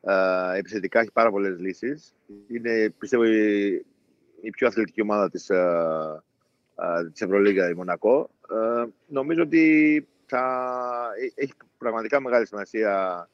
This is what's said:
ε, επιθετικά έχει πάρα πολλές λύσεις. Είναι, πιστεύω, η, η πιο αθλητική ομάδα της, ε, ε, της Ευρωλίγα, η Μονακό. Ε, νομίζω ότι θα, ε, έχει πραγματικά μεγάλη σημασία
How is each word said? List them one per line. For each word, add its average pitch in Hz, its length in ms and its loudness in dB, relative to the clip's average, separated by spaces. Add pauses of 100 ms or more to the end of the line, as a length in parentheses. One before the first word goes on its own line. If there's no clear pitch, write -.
ε, 92 560 0
επιθετικά 98 420 -2
έχει 113 120 0
πάρα 113 200 4
πολλές 98 280 -2
λύσεις. 110 540 -8 (340)
Είναι, 113 500 -2
πιστεύω, 117 280 2
η, 107 420 4 (760)
η 110 80 -10
πιο 123 180 -2
αθλητική 110 340 -2
ομάδα 104 280 0
της, - 200 -12
ε, 82 760 0 (520)
ε, 85 340 -4
της - 120 -14
Ευρωλίγα, 98 480 4
η 85 40 -2
Μονακό. 90 560 0 (220)
Ε, 117 340 -2 (220)
νομίζω 151 360 -2
ότι 156 640 4 (180)
θα, 127 460 -2 (640)
ε, - 80 -8
έχει 139 100 -8 (240)
πραγματικά 113 440 -2
μεγάλη 120 260 2
σημασία 98 880 -2